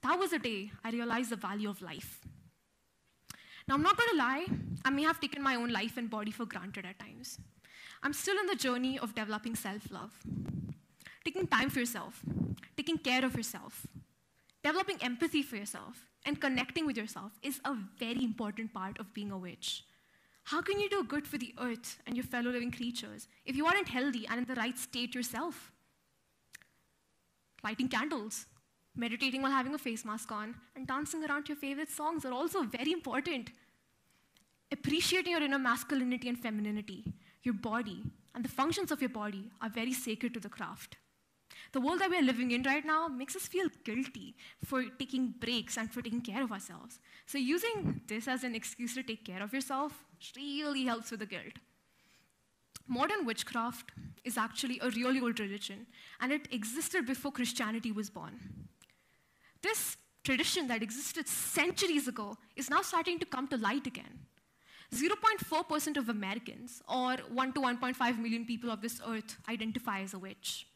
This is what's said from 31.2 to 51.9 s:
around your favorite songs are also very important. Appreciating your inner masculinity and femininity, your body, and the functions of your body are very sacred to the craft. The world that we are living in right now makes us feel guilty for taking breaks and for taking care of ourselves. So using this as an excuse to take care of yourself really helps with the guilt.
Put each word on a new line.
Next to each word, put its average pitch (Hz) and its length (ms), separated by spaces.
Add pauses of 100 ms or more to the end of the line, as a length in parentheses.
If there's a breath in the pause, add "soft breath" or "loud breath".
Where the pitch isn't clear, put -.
around 294 240
your 294 80
favorite 277 320
songs 302 380
are 254 60
also 311 320
very 247 280
important. 277 580 (1200 soft breath)
Appreciating 349 640
your 320 100
inner 277 160
masculinity 247 680
and 240 100
femininity, 208 760 (280 loud breath)
your 247 120
body, 214 480 (320)
and 247 100
the 254 60
functions 330 400
of 302 100
your 254 100
body 208 400 (120)
are 226 80
very 240 240
sacred 240 400
to 226 60
the 202 100
craft. - 460 (760 loud breath)
The 269 80
world 330 200
that 381 100
we 359 80
are 320 40
living 247 300
in 240 100
right 277 220
now 311 240
makes 269 260
us 381 120
feel 359 220 (160)
guilty 226 500 (300 loud breath)
for 254 200 (140)
taking 254 420
breaks 233 360
and 226 140
for 247 120
taking 240 180
care 233 220
of 226 100
ourselves. 196 480 (260 loud breath)
So 277 120
using 359 680
this 220 220
as 254 160
an 240 100
excuse 233 400
to 262 80
take 226 220
care 185 180
of 208 100
yourself 277 520 (320)
really 285 480
helps 233 260
with 220 100
the 214 60
guilt. 180 280 (1300 soft breath)